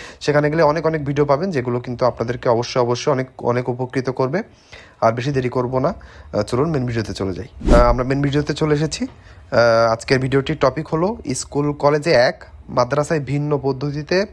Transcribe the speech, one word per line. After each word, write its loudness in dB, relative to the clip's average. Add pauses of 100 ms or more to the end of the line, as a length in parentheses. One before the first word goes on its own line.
(200)
সেখানে 2
গেলে 2
অনেক, 2
অনেক -2
ভিডিও 0
পাবেন, 0
যেগুলো -2
কিন্তু -4
আপনাদেরকে -2
অবশ্যই, 0
অবশ্যই 0
অনেক, -2 (100)
অনেক -2
উপকৃত -4
করবে। -2 (580)
আর 4
বেশি -4
দেরি 0
করব -2
না, 0 (400)
আহ, 0
চলুন 0
মেইন -2
ভিডিওতে -4
চলে -4
যাই। 0
আহ, 8
আমরা 2
মেইন 0
ভিডিওতে 0
চলে 0
এসেছি। -2
আহ, 2
আজকের 0
ভিডিওটির 0
টপিক 0
হলো -2 (180)
স্কুল -4
কলেজে 2
এক, 2 (260)
মাদ্রাসায় 0
ভিন্ন -2
পদ্ধতিতে -2